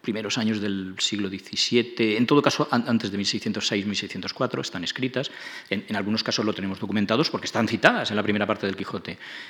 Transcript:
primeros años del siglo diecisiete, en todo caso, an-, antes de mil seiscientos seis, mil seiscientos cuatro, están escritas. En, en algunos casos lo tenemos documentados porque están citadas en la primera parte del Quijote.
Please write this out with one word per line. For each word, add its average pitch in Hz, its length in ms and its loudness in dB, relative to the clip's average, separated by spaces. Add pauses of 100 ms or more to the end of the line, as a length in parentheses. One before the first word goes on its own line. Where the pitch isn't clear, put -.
primeros 107 380 -2
años 107 240 2
del 98 340 -2
siglo 101 320 -2
diecisiete, 110 880 2
en 117 100 4
todo 147 140 8
caso, 143 300 4
an-, 120 180 2
antes 110 240 2
de 101 60 -4
mil 98 80 -2
seiscientos 104 400 -2
seis, 101 180 0
mil 104 100 -2
seiscientos 95 380 -6
cuatro, 131 300 -2
están 95 200 -6
escritas. 127 480 -2 (380)
En, 98 180 -2
en 110 80 -4
algunos 104 300 0
casos 120 220 0
lo 107 80 2
tenemos 95 260 -4
documentados 104 480 2
porque - 160 -4
están 113 240 0
citadas 151 420 4
en 104 60 0
la 104 60 2
primera 104 240 2
parte 104 180 0
del 95 120 -2
Quijote. 95 420 -8 (320)